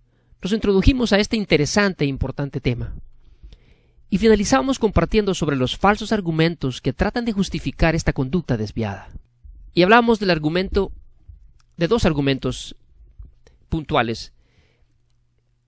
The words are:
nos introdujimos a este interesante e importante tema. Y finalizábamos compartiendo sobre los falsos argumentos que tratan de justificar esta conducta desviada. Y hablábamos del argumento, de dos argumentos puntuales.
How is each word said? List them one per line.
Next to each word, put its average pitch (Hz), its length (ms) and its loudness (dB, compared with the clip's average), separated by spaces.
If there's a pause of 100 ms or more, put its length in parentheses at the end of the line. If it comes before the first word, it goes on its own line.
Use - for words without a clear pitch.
(420)
nos 185 100 -4
introdujimos 202 600 2
a 196 80 4
este 214 160 -2
interesante 185 680 0
e 139 40 0
importante 135 520 -6
tema. 117 320 -4 (1160)
Y 185 80 0
finalizábamos 226 600 4
compartiendo 196 540 2
sobre 151 200 -2
los 127 220 0
falsos 208 340 0
argumentos 165 720 0
que 131 120 -2
tratan 214 320 -2
de 233 60 -2
justificar 170 640 0
esta 165 180 0
conducta 135 440 -2
desviada. 107 540 -6 (640)
Y 170 100 4
hablábamos 226 340 4
del 196 120 -2
argumento, 175 600 -2 (840)
de 170 100 -2
dos 226 180 2
argumentos 139 680 -2 (960)
puntuales. 131 640 -4 (1400)